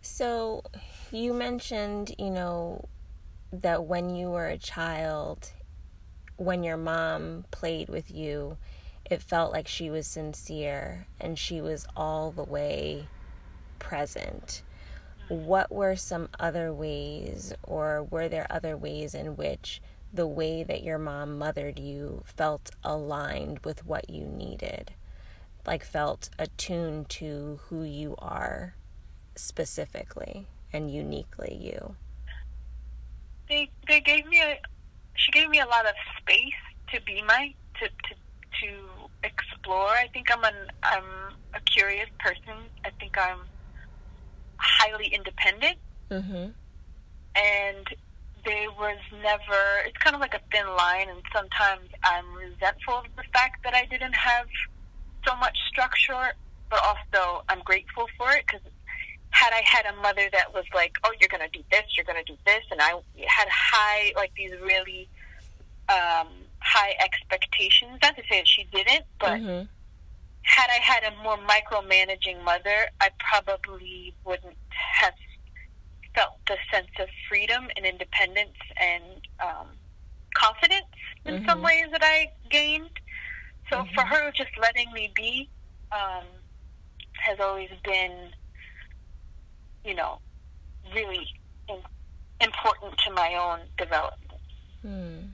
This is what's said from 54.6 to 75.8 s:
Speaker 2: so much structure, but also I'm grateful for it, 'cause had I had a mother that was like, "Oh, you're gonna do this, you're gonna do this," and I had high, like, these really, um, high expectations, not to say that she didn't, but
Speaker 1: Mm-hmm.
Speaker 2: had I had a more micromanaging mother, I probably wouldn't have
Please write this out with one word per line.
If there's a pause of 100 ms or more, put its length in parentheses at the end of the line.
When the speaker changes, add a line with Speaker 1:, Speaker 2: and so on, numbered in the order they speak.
Speaker 2:
so
much (120)
structure, (360)
but
also
I'm
grateful (100)
for
it,
'cause (680)
had
I
had
a
mother
that
was (100)
like,
"Oh,
you're
gonna
do
this, (120)
you're
gonna
do
this,"
and
I (320)
had
high,
like,
these (100)
really, (800)
um, (320)
high
expectations,
not
to
say
that
she
didn't, (140)
but
Speaker 1:
Mm-hmm. (760)
Speaker 2:
had
I
had
a
more
micromanaging
mother, (100)
I
probably (100)
wouldn't (140)
have (1000)